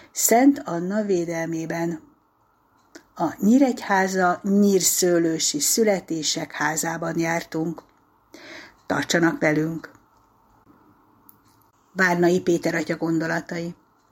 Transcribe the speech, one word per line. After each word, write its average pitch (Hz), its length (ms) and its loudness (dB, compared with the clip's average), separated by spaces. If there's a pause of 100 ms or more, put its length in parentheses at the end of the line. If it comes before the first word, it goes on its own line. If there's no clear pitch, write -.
(100)
Szent 277 540 4
Anna 180 380 -4
védelmében. 165 960 -4 (1120)
A 285 240 -2
Nyíregyháza 196 1040 2
nyírszőlősi 175 1160 2
születések 170 920 -2
házában 165 640 -4
jártunk. 165 640 -4 (1040)
Tartsanak 165 540 0
velünk! 156 500 -2 (2000)
Várnai 175 480 2
Péter 170 340 0
atya 165 220 -4
gondolatai. 165 800 -4 (380)